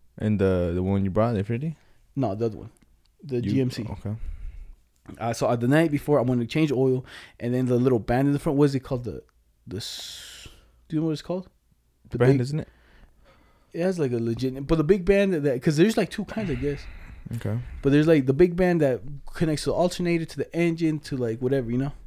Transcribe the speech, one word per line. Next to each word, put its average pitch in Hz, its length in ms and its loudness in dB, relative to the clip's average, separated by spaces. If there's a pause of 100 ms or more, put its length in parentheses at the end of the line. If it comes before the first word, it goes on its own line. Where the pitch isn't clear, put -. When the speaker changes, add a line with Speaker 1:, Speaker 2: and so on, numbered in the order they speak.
(180)
Speaker 1:
And 107 220 0
the, 90 340 2
the 90 80 0
one 98 220 0
you 98 60 -2
brought, 110 240 2
the 98 100 0
fifty? 143 320 -4 (400)
Speaker 2:
No, 113 180 -2
the 113 120 0
other 107 120 -4
one. - 120 -16 (520)
The 139 140 -6
Speaker 1:
You 110 160 -2
Speaker 2:
G 135 80 2
M 127 100 0
C. 120 180 -8
Speaker 1:
Okay. 101 280 -8 (1000)
Speaker 2:
Uh, 117 140 -4
so, 120 140 -2
uh, 113 100 2
the 117 120 0
night 156 240 4
before, 147 260 2
I 113 40 2
wanted 120 260 0
to - 40 -14
change 156 200 2
oil, 127 320 0 (340)
and 120 160 -4
then 127 120 0
the 123 100 2
little 123 240 4
band 123 280 0
in 143 40 2
the 143 80 0
front, 143 180 -2
what 147 60 6
is 139 100 4
it 127 60 -2
called? 123 240 -6
The, 71 180 -10 (440)
the 90 100 -10
s-, - 720 -14 (400)
do 160 80 -4
you 151 40 0
know 160 60 0
what 160 60 0
it's 143 100 -6
called? 180 260 -8 (600)
The 131 80 -4
Speaker 1:
Brand, 127 160 6
Speaker 2:
big 131 60 2
Speaker 1:
isn't 143 200 -4
it? - 80 -10 (1040)
Speaker 2:
It 165 100 -6
has, 185 180 0
like, 135 120 0
a 123 60 0
legit, 127 480 -2
but 165 120 4
the 156 60 2
big 180 200 4
band 196 300 4
that, 151 100 0
that, 135 180 0
'cause 156 140 2
there's, 208 200 4
like, 190 140 0
two 202 140 -6
kinds, 208 260 -6
I 139 40 -2
guess. 139 260 -4 (560)
Speaker 1:
Okay. 110 200 -4 (260)
Speaker 2:
But 139 100 4
there's, 151 160 6
like, 147 180 6
the 131 60 4
big 170 240 4
band 180 240 4
that 127 220 2 (300)
connects 156 320 -2
to 143 60 -2
the - 60 0
alternator, 170 480 0
to - 140 -12
the - 180 -6
engine, 165 440 0
to, - 160 -8
like, 120 240 -4
whatever, 127 300 0
you 120 80 0
know? 139 140 -2 (140)